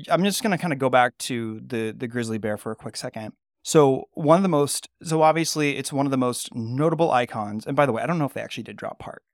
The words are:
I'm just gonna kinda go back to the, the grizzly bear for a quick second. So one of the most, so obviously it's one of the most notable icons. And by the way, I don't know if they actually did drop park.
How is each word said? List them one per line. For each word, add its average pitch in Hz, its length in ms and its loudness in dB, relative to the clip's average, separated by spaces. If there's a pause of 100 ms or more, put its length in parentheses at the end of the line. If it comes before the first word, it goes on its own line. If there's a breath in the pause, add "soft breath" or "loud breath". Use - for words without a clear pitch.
(100)
I'm 170 140 4
just 202 180 0
gonna 202 160 0
kinda 170 180 -2
go 131 140 0
back 123 280 4
to 113 460 -6
the, 113 320 -4
the 120 120 -6
grizzly 113 300 -4
bear 104 180 -4
for 110 160 -8
a 110 40 -12
quick - 200 -14
second. 113 380 -10 (280)
So 143 520 4
one 160 220 4
of 196 60 4
the 190 60 2
most, 143 400 0 (140)
so 160 200 0
obviously 156 540 2
it's 135 160 -8
one 139 140 0
of 139 40 0
the 135 80 2
most 123 360 -2
notable 151 580 0
icons. 110 540 -2
And 139 100 -4
by 143 100 6
the 123 60 2
way, 110 100 -2
I 123 40 -4
don't 170 120 0
know 147 80 0
if - 80 -6
they 113 80 -6
actually 110 220 -10
did 101 120 -14
drop - 220 -10
park. - 240 -14 (120)